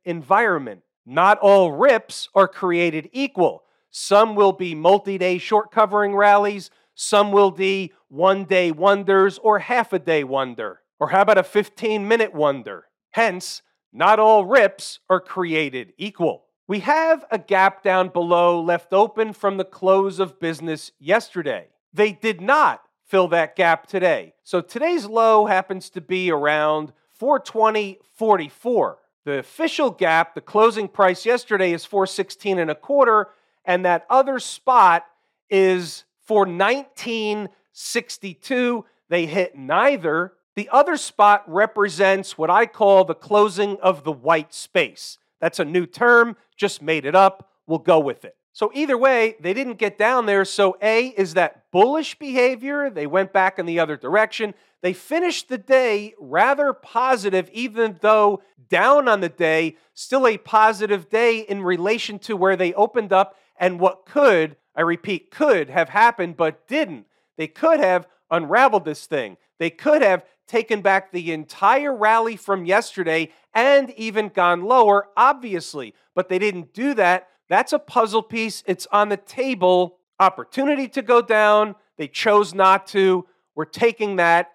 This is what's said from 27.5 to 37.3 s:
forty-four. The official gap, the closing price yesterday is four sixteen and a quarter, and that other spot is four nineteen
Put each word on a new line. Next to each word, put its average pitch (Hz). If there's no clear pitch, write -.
forty-four. 190
The 143
official 285
gap, 165
the 143
closing 214
price 185
yesterday 202
is 160
four 196
sixteen 190
and 160
a 151
quarter, 233
and 185
that 175
other 262
spot 190
is 185
four 208
nineteen 214